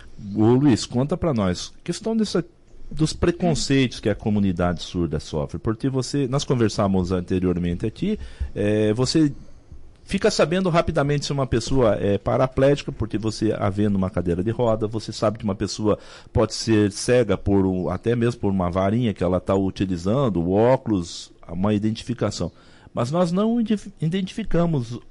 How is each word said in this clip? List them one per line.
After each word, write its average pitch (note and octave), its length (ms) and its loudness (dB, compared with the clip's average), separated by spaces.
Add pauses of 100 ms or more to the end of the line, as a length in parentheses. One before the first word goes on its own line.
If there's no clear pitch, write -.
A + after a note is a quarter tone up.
(340)
Ô, G#2+ 180 6
Luiz, C3 320 4
conta D3 320 -2
pra E3 160 0
nós, F#2+ 400 -2 (100)
questão A3 340 -4
dessa, G3+ 280 0 (460)
dos - 220 0
preconceitos C#3 880 0
que A2+ 80 -2
a G2+ 60 2
comunidade F#2 680 0
surda D#2 380 -2
sofre, D2+ 380 -6
porque A2+ 300 -2
você, C3 380 -2
nós C#3 180 -2
conversamos G2 680 2
anteriormente F2+ 760 0
aqui, G3+ 320 -4 (360)
é, G#2+ 400 2
você C#3 380 2 (720)
fica G3+ 240 0
sabendo F#3 400 2
rapidamente D3 560 0
se D3+ 60 -4
uma C3+ 140 0
pessoa B2 500 2
é G2+ 200 2
paraplégica, C3 760 0
porque A2 260 -4
você G#2+ 340 -2
a G#2+ 160 -2
vê G2+ 200 2
numa F#2+ 200 2
cadeira F2 340 -2
de A2+ 80 -2
roda, A2 360 0
você G#2+ 260 -8
sabe G#2+ 260 -2
que A2+ 60 -8
uma F#2+ 100 -2
pessoa G#2 440 0 (340)
pode A2+ 220 2
ser G#2 380 2
cega A#2+ 440 2
por G2 300 2
um, F#2 220 0
até F#2 260 -2
mesmo A#2+ 260 0
por G2+ 100 0
uma F2+ 200 0
varinha G2+ 420 2
que F#2 120 -4
ela F2+ 160 2
tá G2 140 0
utilizando, F#2+ 840 0
o F2 120 0
óculos, A2 800 0 (160)
uma F#2+ 260 0
identificação. G#2+ 800 -2 (400)
Mas B2 180 -2
nós E3+ 220 0
não A3+ 280 0
idif-, G#3+ 400 -2
identificamos E3 1000 -2 (100)